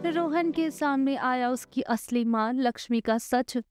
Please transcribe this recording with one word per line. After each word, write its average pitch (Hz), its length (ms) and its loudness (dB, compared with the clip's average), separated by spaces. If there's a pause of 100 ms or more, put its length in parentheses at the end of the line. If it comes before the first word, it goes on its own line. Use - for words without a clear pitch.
रोहन 339 460 2
के 320 200 0
सामने 277 460 0
आया 254 320 0
उसकी - 340 -4
असली 240 420 0
मां 226 300 0
लक्ष्मी 240 460 0
का 226 160 2
सच। 247 400 -2 (140)